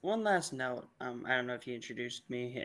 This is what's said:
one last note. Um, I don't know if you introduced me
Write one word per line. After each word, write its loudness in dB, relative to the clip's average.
one 2
last 4
note. -2
Um, -4
I 4
don't 2
know -2
if -8
you -4
introduced -6
me -2